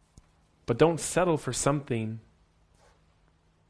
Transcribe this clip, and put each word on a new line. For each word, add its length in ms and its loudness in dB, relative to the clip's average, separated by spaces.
but 120 -2
don't 220 4
settle 380 0
for 140 -8
something 680 -2